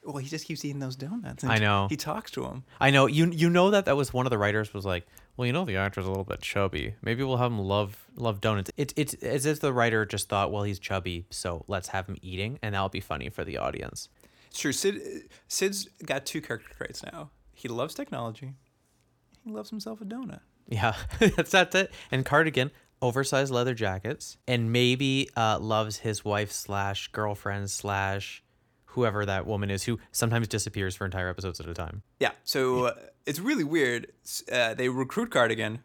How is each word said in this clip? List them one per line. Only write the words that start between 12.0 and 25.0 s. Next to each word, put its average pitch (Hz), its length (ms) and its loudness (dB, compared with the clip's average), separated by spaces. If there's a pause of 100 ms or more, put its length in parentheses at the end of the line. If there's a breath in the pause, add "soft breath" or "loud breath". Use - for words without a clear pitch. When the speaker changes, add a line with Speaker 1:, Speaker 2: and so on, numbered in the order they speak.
Speaker 2:
him 95 160 -8
eating, 98 400 -6
and 104 140 -2
that'll 98 120 0
be 92 120 -4
funny 67 300 -6
for - 140 -8
the - 140 -6
audience." - 500 -6 (400 soft breath)
Speaker 1:
It's - 120 -12
true. 147 120 0
Sid, - 560 -4 (200 loud breath)
Sid's 196 400 -2 (160)
got 135 200 -2
two - 160 -4
character - 360 -8
traits - 260 -10 (100)
now. 151 180 -14 (220)
He - 140 -16
loves 123 260 -4
technology. 131 600 -8 (920)
He 220 60 -10
loves 214 200 -10
himself 220 300 -10
a 226 40 -14
donut. 226 340 -10 (300)
Speaker 2:
Yeah, 113 260 2 (140)
<laughs> - 100 -8
that's, 180 320 6
that's 180 240 6
it. 190 160 2 (220 loud breath)
And 131 120 2
Cardigan, 147 460 4 (320 soft breath)
oversized 135 500 2
leather 123 220 2
jackets, 107 640 -4 (100)
and 117 260 2
maybe, 131 640 4